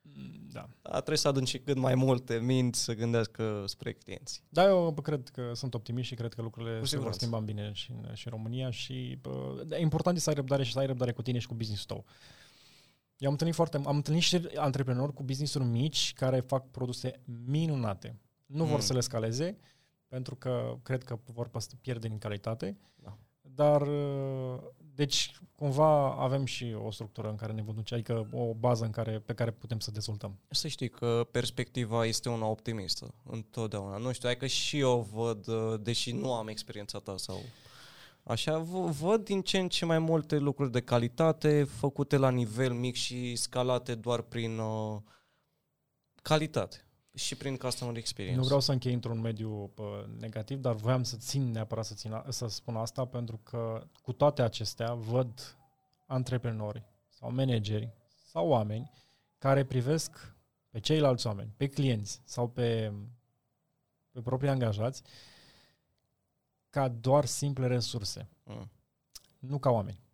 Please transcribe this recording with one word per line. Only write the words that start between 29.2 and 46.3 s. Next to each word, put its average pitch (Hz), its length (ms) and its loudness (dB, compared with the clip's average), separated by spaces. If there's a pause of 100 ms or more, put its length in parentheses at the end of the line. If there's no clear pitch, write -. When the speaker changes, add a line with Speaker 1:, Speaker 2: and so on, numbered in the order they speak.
Speaker 1:
care 113 180 0
putem 110 280 -6
să 107 120 -6
dezvoltăm. 104 560 -6
Speaker 2:
Să - 200 -2
știi 131 220 -4
că 117 420 2
perspectiva 117 760 0
este 113 240 0
una 113 160 0
optimistă, 110 680 -4 (100)
întotdeauna. 107 720 -6
Nu 123 140 -2
știu, 123 180 -2
adică 123 160 -2
și - 340 0
eu 123 220 6 (120)
văd, 110 340 -2 (340)
deși 120 300 0
nu 120 220 -2
am 110 140 -4
experiența 104 520 -10
ta 98 180 -8
sau... 95 220 -6 (840)
Așa, 156 340 0
v-, 170 340 -2
văd 185 320 4
din 196 180 0
ce - 180 2
în 180 100 2
ce - 160 0
mai 165 140 4
multe 160 380 2
lucruri 143 340 2
de 120 100 4
calitate 151 840 4
făcute 143 540 2
la 131 120 6
nivel 123 440 2
mic 123 220 -2
și 123 400 -4
scalate 123 600 0
doar 117 260 0
prin, 113 360 -4
uh, 110 400 -2 (1200)
calitate 151 640 0 (300)